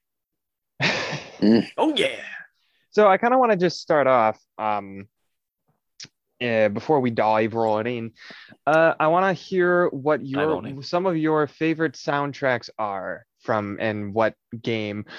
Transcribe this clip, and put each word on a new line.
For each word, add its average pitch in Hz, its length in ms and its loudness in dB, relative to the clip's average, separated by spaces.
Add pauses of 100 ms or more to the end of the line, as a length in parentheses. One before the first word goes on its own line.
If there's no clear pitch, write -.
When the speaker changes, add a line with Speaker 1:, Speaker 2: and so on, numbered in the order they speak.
(800)
Speaker 1:
<laughs> - 600 -6
Speaker 2:
Mm. 110 260 4 (120)
Speaker 3:
Oh, 294 180 0
yeah. 131 240 -2 (680)
Speaker 1:
So 214 180 4
I 190 80 6
kinda 240 220 2
wanna 226 180 4
just 175 240 0
start 147 260 2
off, 113 320 4 (200)
um, 101 500 -6 (1300)
uh, 110 300 2
before 123 320 0
we 127 100 0
dive 110 440 2
right 110 320 0
in, 113 260 -8 (540)
uh, 160 340 4
I 156 60 2
wanna 185 260 2
hear 180 560 0
what 139 360 -2
your, 135 180 -4
Speaker 3:
Dive 156 160 0
on - 80 -10
in. 139 160 -10
Speaker 1:
some 180 240 -4
of 175 100 0
your 156 300 0
favorite 160 480 -2
soundtracks 143 720 -2 (100)
are 95 460 -6 (160)
from, 104 400 -2
and 104 320 -4
what 110 220 2 (260)
game. 107 440 -6 (140)